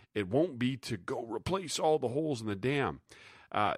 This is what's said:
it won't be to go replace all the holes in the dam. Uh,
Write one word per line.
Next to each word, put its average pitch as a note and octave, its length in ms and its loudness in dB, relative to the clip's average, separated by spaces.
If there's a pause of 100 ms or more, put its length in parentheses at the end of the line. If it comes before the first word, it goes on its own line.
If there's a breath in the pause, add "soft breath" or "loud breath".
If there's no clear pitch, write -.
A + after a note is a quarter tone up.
(160 loud breath)
it G2+ 140 0
won't C#3 280 2
be B2 200 0
to - 180 -6
go A#2+ 280 -4
replace C3+ 540 -4
all D#3 220 4
the B2+ 80 0
holes C#3+ 320 0
in A2 80 -4
the G#2 80 0
dam. A#2 460 0 (500 loud breath)
Uh, G2+ 260 2